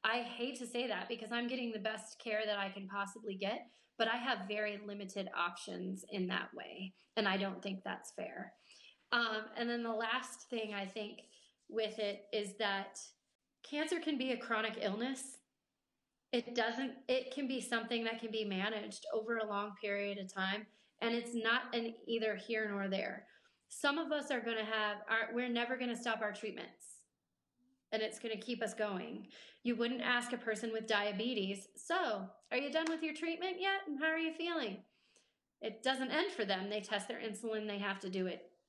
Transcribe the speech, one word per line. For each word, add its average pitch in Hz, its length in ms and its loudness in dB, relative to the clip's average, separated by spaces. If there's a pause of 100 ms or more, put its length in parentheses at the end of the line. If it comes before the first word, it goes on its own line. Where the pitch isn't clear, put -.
I 226 200 4
hate 240 360 -4
to 247 80 -6
say 247 200 -2
that 202 200 -2
because 220 240 -6
I'm 240 160 0
getting 240 240 0
the 214 80 -4
best 214 400 -4
care 220 260 0
that 208 140 2
I 196 100 0
can 196 180 -8
possibly 202 480 -4
get, 196 320 -2 (300)
but 226 100 6
I 233 100 2
have 240 300 0
very 208 380 0
limited 202 500 -4
options 185 760 -2
in 185 160 2
that - 260 0
way, - 400 -8 (220)
and 214 120 4
I 190 100 6
don't 190 260 0
think 190 200 -4
that's - 280 -6
fair. - 420 -8 (580)
Um, 220 340 4 (120)
and 233 100 0
then 240 140 0
the 233 100 0
last 226 600 -2
thing 220 240 -2
I 196 100 -2
think 208 360 -6 (460)
with 214 300 0
it 202 340 0
is 208 280 0
that 196 400 0 (680)
cancer 311 320 0
can 302 200 2
be 254 140 2
a 233 40 0
chronic 220 420 2
illness. 233 600 -2 (920)
It 240 220 0
doesn't, 233 380 2 (160)
it 254 260 2
can 277 140 0
be 254 120 2
something 226 440 0
that 226 160 0
can 226 100 -4
be 220 160 0
managed 202 680 -2
over 226 260 0
a 220 100 0
long 208 240 0 (100)
period 202 380 0
of 190 120 -6
time, 196 360 0 (340)
and 233 140 2
it's 240 180 -2
not 233 400 2
an 226 220 0 (100)
either 220 300 2
here 220 340 0
nor 196 180 0
there. - 380 0 (440)
Some 285 280 4
of 330 140 0
us 294 180 0
are 247 120 2
gonna 220 220 0
have, 214 340 2 (120)
our, 226 240 2
we're 247 160 2
never 240 260 2
gonna 240 200 0
stop 226 260 0
our 208 120 0
treatments, - 680 -8 (920)
and 220 120 2
it's - 160 -4
gonna 220 180 -4
keep 233 240 -4
us 214 140 -2
going. 196 520 -2 (360)
You 240 120 2
wouldn't 233 260 0
ask 240 300 2
a 240 60 -2
person 226 340 -2
with 220 160 -2
diabetes, 208 880 2
"So, 240 540 0 (220)
are 247 60 4
you 277 140 0
done 320 160 4
with 330 160 0
your 302 100 0
treatment 339 460 -2
yet, 392 260 2
and 285 140 -4
how 302 60 2
are 320 120 4
you 320 160 2
feeling?" 320 440 0 (840)
It - 220 -6
doesn't 262 280 2
end 359 200 6
for 214 140 0
them. 190 240 2
They 208 100 2
test 202 300 -2
their - 100 -2
insulin, 220 480 -2
they 202 120 -2
have 202 220 0
to 196 80 -4
do 185 180 0
it. - 240 -6 (180)